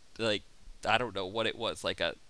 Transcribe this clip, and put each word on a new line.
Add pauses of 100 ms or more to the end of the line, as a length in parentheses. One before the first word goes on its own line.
(180)
like, (440)
I
don't
know
what
it
was,
like
a (160)